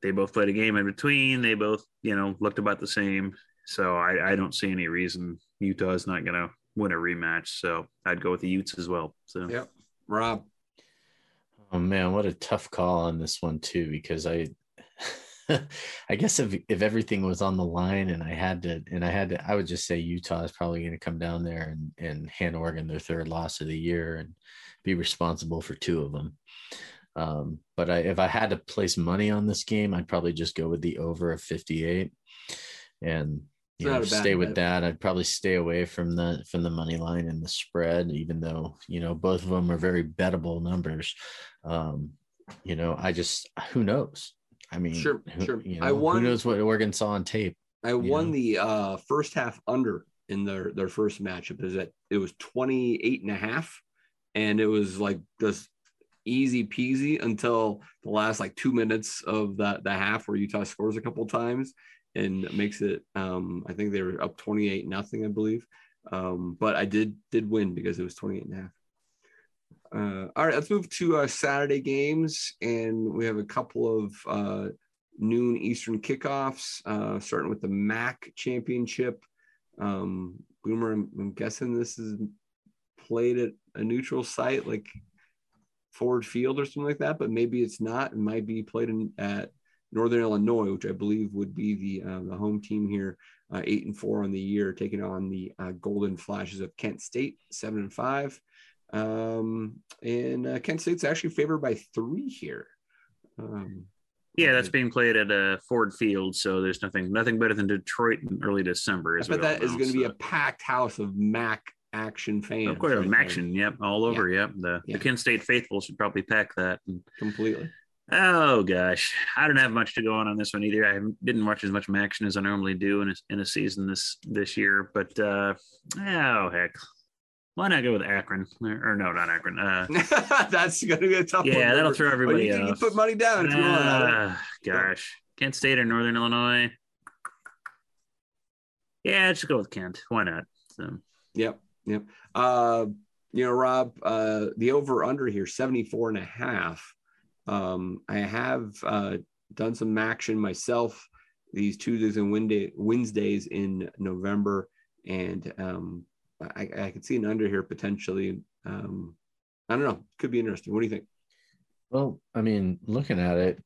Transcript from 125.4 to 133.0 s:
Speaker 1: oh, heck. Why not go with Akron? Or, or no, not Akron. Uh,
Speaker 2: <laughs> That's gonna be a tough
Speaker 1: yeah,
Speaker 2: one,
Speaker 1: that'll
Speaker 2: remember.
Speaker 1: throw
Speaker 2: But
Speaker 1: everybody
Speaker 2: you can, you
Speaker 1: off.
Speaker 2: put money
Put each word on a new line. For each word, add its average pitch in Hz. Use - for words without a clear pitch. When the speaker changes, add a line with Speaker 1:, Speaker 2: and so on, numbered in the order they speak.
Speaker 1:
oh, 139
heck. 87
Why 185
not 160
go 120
with 104
Akron? 95
Or, 110
or 104
no, 95
not 85
Akron. 85
Uh, 95
Speaker 2:
<laughs> 220
That's 175
gonna 160
be 190
a 185
tough 185
Speaker 1:
yeah, 131
Speaker 2:
one, 131
Speaker 1:
that'll -
Speaker 2:
remember. 131
Speaker 1:
throw 151
Speaker 2:
But 139
Speaker 1:
everybody 120
Speaker 2:
you 104
can, 101
you -
Speaker 1:
off. -
Speaker 2:
put 220
money 220